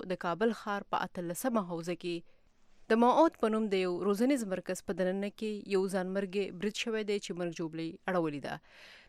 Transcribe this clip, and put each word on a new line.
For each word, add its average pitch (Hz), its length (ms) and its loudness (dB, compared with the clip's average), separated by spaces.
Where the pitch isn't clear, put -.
د 180 140 -2
کابل 190 380 2
ښار 202 280 -4
په 202 140 0
اتلسمه 185 640 -2
حوزه 170 320 -4
کې - 920 -8
د 226 120 6
ماوت 285 360 6
په 220 140 4
نوم 220 160 0
د 190 140 4
یو 180 100 0
روزنیز 233 420 2
مرکز 180 400 -4
په 185 100 -2
دننه 196 380 0
کې 208 380 -4
یو 190 180 2
ځانمرګي 190 500 -2
برید 208 240 -2
شوی 220 240 -2
دی 208 160 0
چې 180 160 -6
مرګ 175 180 -2
ژوبلې 165 300 -4
اړولې 160 360 0
ده. 147 80 -6